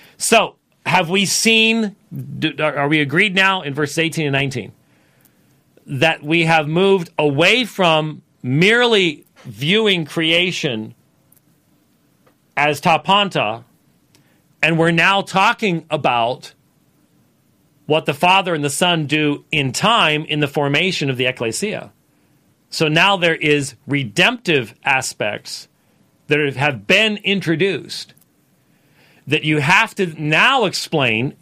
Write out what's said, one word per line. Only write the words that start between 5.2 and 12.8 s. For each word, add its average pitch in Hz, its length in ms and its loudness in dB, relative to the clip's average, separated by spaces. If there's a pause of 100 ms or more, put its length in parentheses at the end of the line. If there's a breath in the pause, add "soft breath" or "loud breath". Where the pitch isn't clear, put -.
that 151 360 -2
we 165 220 0
have 160 240 2
moved 185 500 2
away 165 460 2
from 156 600 0 (200)
merely 190 840 2 (200)
viewing 175 580 0
creation 160 920 -2 (1700)
as 147 220 0